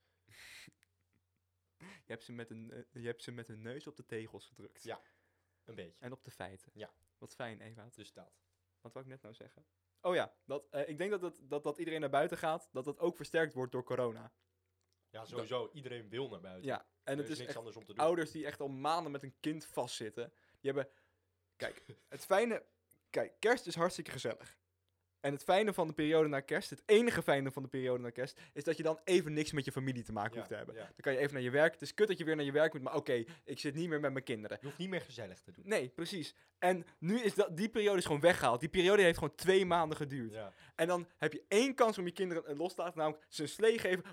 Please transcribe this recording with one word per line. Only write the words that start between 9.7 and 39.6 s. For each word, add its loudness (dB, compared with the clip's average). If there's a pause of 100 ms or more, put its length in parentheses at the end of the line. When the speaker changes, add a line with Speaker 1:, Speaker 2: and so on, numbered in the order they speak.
Speaker 1:
Oh 2
ja, 0 (100)
dat, -8
eh, -2
ik -10
denk -2
dat, -2
dat, -8
dat, -4
dat -4
iedereen -4
naar -2
buiten 2
gaat, -2
dat -6
dat -6
ook 2
versterkt 0
wordt -4
door -4
corona. -4 (800)
Speaker 2:
Ja, -14
sowieso. -6
Iedereen -12
wil -6
naar -12
buiten. -14
Speaker 1:
Ja, -4 (180)
en -4
Speaker 2:
Er -2
Speaker 1:
het -6
Speaker 2:
is -10
Speaker 1:
is -6
Speaker 2:
niks -10
Speaker 1:
echt -8
Speaker 2:
anders -14
om -18
te -20
doen. 0
Speaker 1:
ouders 2
die -8
echt -10
al -4
maanden -4
met -8
een -16
kind -6
vastzitten. -8 (280)
Die -2
hebben, -2 (680)
kijk, -10 (240)
het -14
fijne, 2 (460)
kijk, -4
kerst 2
is -6
hartstikke 0
gezellig. -6 (600)
En 0
het -6
fijne 6
van 0
de -6
periode 4
na 0
kerst, -4
het -14
enige 6
fijne 2
van -8
de -8
periode -2
na -6
kerst, -6 (120)
is -10
dat 0
je -8
dan 0
even 4
niks -2
met 0
je -6
familie -2
te -10
maken -2
Speaker 2:
Ja, -10
Speaker 1:
hoeft -10
te -4
hebben. -10
Speaker 2:
ja. -10
Speaker 1:
Dan -18
kan 0
je 0
even 2
naar -4
je 0
werk. 6
Het -12
is -10
kut 4
dat 0
je -4
weer 0
naar -2
je -2
werk 4
moet, -8
maar -4
oké, 0 (200)
ik -10
zit -4
niet -2
meer 0
met 0
mijn -4
kinderen. -6
Speaker 2:
Je -12
hoeft -10
niet -4
meer -4
gezellig -12
te -20
doen. -18
Speaker 1:
Nee, 0
precies. -8 (240)
En 2 (120)
nu 0
is 2
dat, 4
die -2
periode 4
is 0
gewoon 0
weggehaald. 6
Die -2
periode 6
heeft 8
gewoon -4
twee 6